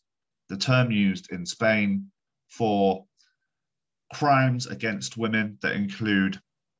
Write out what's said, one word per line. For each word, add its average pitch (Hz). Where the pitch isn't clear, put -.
the -
term 127
used 98
in 90
Spain 104
for 101
crimes 131
against 107
women 110
that 82
include 98